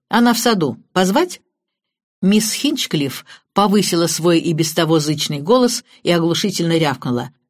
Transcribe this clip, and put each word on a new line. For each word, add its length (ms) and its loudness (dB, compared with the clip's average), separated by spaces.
Она 260 4
в 40 -2
саду. 380 0
Позвать?" 480 0
Мисс 320 2
Хинчклифф 720 -4
повысила 560 2
свой 320 2
и 120 -2
без 200 -2
того 260 2
зычный 420 -4
голос 440 0
и 80 -2
оглушительно 640 0
рявкнула: 540 -4